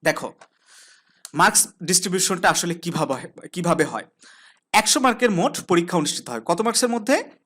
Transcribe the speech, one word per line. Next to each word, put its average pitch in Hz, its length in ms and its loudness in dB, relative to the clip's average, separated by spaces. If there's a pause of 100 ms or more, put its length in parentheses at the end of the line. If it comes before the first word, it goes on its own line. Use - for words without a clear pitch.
দেখো 143 300 -2 (1000)
মার্কস 180 340 2 (160)
ডিস্ট্রিবিউশনটা 185 640 0
আসলে 170 240 0
কিভাবে 160 400 -4
হয়, - 360 -12
কিভাবে 170 340 0
হয়। 110 220 -6 (680)
একশো - 260 2
মার্কের 247 320 2
মোট 208 300 0
পরীক্ষা 175 360 2
অনুষ্ঠিত - 320 -4
হয়। 117 160 -6
কত 170 160 0
মার্কসের 226 280 0
মধ্যে? 233 340 0 (220)